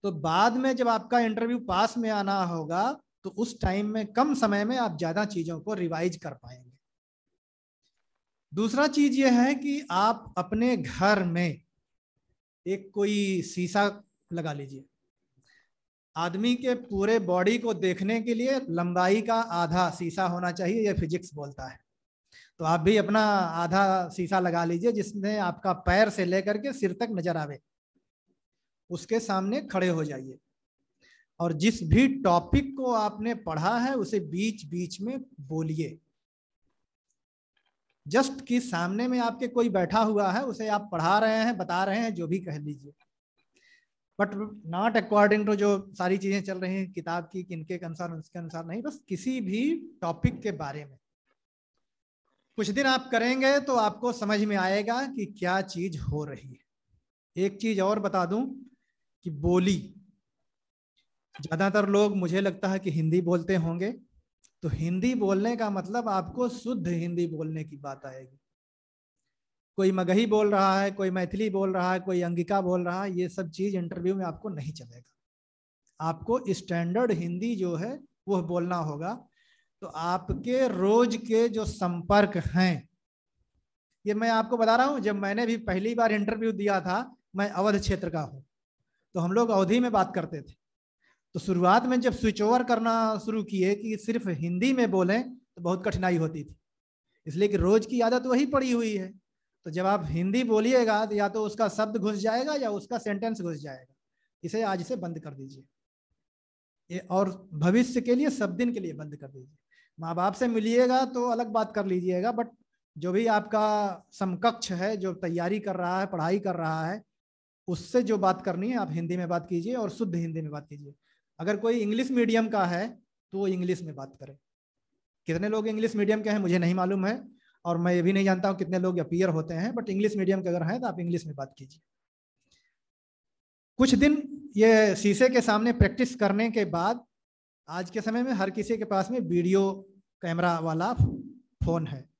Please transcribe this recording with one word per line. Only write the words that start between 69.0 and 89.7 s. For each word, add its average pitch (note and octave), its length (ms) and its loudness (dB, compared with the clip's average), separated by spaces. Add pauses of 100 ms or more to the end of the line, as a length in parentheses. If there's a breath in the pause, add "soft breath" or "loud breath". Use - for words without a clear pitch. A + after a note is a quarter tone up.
कोई F#3+ 140 4
मगही F#3 340 2
बोल G#3+ 260 2
रहा G3 300 4
है, G3 100 0
कोई G3 180 -2
मैथिली F#3 400 -2
बोल F#3+ 240 -2
रहा F3+ 200 0
है, F#3 60 -2
कोई F#3 220 -2
अंगिका F3 400 -2
बोल F3+ 240 0
रहा F3+ 180 -4
है, F#3 140 -4
ये F3+ 120 -2
सब F3+ 200 -8
चीज F#3+ 260 -4
इंटरव्यू F3+ 400 -4
में F#3+ 100 -4
आपको E3+ 240 -8
नहीं D3+ 240 -8
चलेगा। A#2+ 300 -18 (960)
आपको E3 400 -2 (100)
स्टैंडर्ड F3+ 640 -2
हिंदी F3 440 -2
जो F3+ 200 -2
है A3+ 240 -6 (280)
वो F#3+ 160 0
बोलना F3 320 -2
होगा। D#3+ 380 -4 (680)
तो E3+ 60 -14
आपके F#3 800 -2
रोज G#3+ 500 4
के A3+ 320 2
जो G#3+ 160 -4
संपर्क F#3 720 2
हैं, E3+ 520 0 (1160)
ये G#3 80 -2
मैं A3+ 160 0
आपको A3+ 280 0
बता A3+ 180 4
रहा B3+ 100 4
हूँ, C#4 140 0
जब G#3 160 0
मैंने G3+ 300 -2
भी A3+ 120 -2
पहली G#3+ 380 -2
बार A#3 160 2
इंटरव्यू G#3+ 400 -2
दिया G3 300 0
था, G#3 340 -4 (200)
मैं G3+ 140 -2
अवध G3+ 300 2
क्षेत्र F#3 300 -2
का D#3+ 120 -4
हूँ, C3+ 240 -12 (720)
तो F3+ 40 -2
हम E3+ 120 0
लोग A3+ 180 2
अवधी G3 300 4